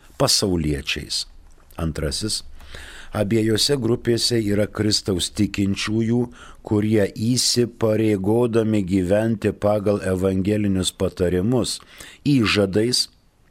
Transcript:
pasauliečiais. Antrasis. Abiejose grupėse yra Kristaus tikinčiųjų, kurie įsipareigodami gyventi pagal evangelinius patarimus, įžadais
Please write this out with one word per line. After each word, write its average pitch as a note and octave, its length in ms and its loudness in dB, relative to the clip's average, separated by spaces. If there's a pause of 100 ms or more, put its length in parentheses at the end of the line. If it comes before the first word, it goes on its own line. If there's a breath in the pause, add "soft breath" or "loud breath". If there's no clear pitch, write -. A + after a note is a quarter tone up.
(120)
pasauliečiais. D2+ 1120 -2 (480)
Antrasis. D#2+ 640 -4 (720 loud breath)
Abiejose A2 680 0
grupėse A#2 600 0
yra G#2 280 2
Kristaus G#2 640 -2
tikinčiųjų, G#2+ 880 0 (380 loud breath)
kurie G#2+ 480 2
įsipareigodami A2 1800 0
gyventi G2+ 720 0
pagal G#2 480 0
evangelinius F#2+ 880 0
patarimus, F#2 840 0 (440 loud breath)
įžadais G#2 840 2 (440)